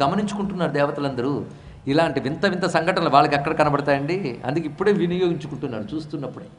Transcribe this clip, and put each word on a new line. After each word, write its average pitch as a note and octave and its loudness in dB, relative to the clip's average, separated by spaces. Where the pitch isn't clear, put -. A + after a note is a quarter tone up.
గమనించుకుంటున్నారు F3+ 0
దేవతలందరూ. C#3+ 0
ఇలాంటి D3+ 2
వింత C3+ -2
వింత F3+ 0
సంఘటనలు E3+ 2
వాళ్ళకి C#3+ 6
ఎక్కడ D#3 0
కనబడతాయండి? C#3+ 2
అందుకే D3+ -2
ఇప్పుడే G3 0
వినియోగించుకుంటున్నారు E3 -2
చూస్తున్నప్పుడే. C#3+ -8